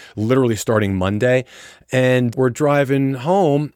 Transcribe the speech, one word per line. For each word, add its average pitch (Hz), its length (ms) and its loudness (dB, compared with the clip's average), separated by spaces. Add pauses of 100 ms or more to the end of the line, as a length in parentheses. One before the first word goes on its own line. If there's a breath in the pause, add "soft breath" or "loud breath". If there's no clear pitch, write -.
(160 loud breath)
literally 120 400 0
starting 104 400 0
Monday. 104 480 0 (480 loud breath)
And 127 440 0
we're 131 160 0
driving 139 640 0
home, 147 600 0